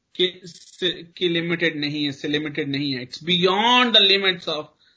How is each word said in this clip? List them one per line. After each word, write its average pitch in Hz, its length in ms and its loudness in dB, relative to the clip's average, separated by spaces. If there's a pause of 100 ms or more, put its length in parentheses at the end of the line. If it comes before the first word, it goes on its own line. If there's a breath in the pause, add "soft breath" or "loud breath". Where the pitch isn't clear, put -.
(160)
के, 180 300 -2
से, - 580 -8
के 180 240 -4
लिमिटेड 170 520 0
नहीं 147 260 -2
है, 139 60 -2
से 147 160 -8
लिमिटेड 147 420 -4
नहीं 139 240 -2
है। 127 140 -6
It's - 160 -14
beyond 202 680 4
the 202 200 6
limits 190 380 0
of 151 160 -6 (320)